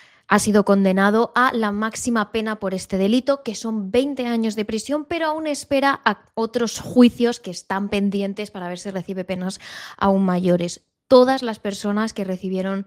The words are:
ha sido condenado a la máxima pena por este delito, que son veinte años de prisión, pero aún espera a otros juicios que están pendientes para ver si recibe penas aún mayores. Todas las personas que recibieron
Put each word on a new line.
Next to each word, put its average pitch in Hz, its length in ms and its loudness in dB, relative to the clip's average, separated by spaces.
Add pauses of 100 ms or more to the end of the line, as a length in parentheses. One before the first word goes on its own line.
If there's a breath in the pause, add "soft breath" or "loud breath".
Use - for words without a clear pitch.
(260 soft breath)
ha 202 120 4
sido 208 260 4
condenado 202 680 4
a 247 180 2
la 220 180 -2
máxima 220 640 -4
pena 220 240 -4
por 196 160 -4
este 190 240 -6
delito, 247 460 2
que 214 120 -8
son 214 360 -6
veinte 254 360 0
años 226 300 -2
de 214 80 -2
prisión, 262 400 -4
pero 330 220 -4
aún 311 200 -4
espera 277 560 0
a 208 180 0 (120)
otros 226 480 -4
juicios 240 600 4
que 190 100 -12
están 196 400 -6
pendientes 202 600 -2
para 180 180 -10
ver 180 100 -8
si 202 120 -10
recibe 185 340 -8
penas 185 360 -6 (380 loud breath)
aún 196 260 2
mayores. 180 560 0 (280)
Todas 262 340 6
las 226 160 -6
personas 208 560 -4
que 202 100 -4
recibieron 190 640 -4